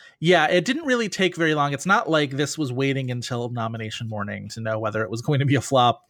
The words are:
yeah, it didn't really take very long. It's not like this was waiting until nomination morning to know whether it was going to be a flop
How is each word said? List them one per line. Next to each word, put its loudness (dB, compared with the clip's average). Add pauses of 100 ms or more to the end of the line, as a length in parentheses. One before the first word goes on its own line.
(220)
yeah, 6
it 4
didn't -2
really 2
take 0
very 2
long. 0
It's -6
not 2
like 2
this -4
was -2
waiting -2
until -4
nomination -6
morning -6
to -12
know -2
whether -2
it -4
was -6
going 0
to 0
be 2
a 2
flop 4